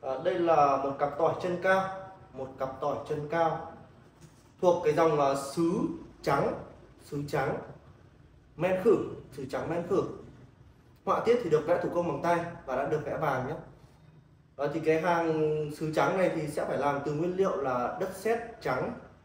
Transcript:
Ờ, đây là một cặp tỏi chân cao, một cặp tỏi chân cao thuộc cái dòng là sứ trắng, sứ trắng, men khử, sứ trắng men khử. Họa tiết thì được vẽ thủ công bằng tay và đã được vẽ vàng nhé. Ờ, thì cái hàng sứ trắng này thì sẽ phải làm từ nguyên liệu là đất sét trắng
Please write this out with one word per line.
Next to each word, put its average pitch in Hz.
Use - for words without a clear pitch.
Ờ, 131
đây 180
là 151
một 139
cặp 143
tỏi 160
chân 175
cao, 190
một 131
cặp 135
tỏi 143
chân 147
cao 165
thuộc 175
cái 151
dòng 160
là 139
sứ 165
trắng, 147
sứ 143
trắng, 143
men 185
khử, 208
sứ 131
trắng -
men 175
khử. -
Họa -
tiết 240
thì 170
được 151
vẽ -
thủ 170
công 175
bằng -
tay 170
và 127
đã 139
được 151
vẽ 135
vàng 131
nhé. 156
Ờ, 143
thì 160
cái 156
hàng 156
sứ 156
trắng 139
này 180
thì 151
sẽ 180
phải -
làm 143
từ 151
nguyên 180
liệu 190
là 127
đất 185
sét 226
trắng 160